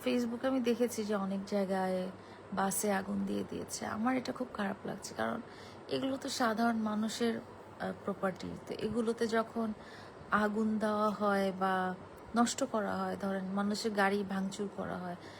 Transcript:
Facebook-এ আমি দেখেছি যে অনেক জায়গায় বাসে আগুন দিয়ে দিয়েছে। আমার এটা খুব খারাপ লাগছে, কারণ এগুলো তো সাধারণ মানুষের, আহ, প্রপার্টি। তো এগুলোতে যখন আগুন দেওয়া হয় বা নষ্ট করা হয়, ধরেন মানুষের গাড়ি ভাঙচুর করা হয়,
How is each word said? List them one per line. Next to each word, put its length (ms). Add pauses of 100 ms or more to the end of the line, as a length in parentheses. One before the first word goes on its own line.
Facebook-এ 420
আমি 120
দেখেছি 440
যে 120
অনেক 300
জায়গায় 680 (420)
বাসে 400
আগুন 320
দিয়ে 240
দিয়েছে। 360
আমার 320
এটা 160
খুব 200
খারাপ 220 (100)
লাগছে, 320
কারণ 240 (460)
এগুলো 300
তো 120
সাধারণ 480
মানুষের, 600 (400)
আহ, 140 (120)
প্রপার্টি। 420 (200)
তো 60
এগুলোতে 540
যখন 460 (580)
আগুন 480
দেওয়া 300
হয় 500
বা 360 (400)
নষ্ট 360
করা 260
হয়, 240
ধরেন 240
মানুষের 460
গাড়ি 380
ভাঙচুর 480
করা 200
হয়, 180 (240)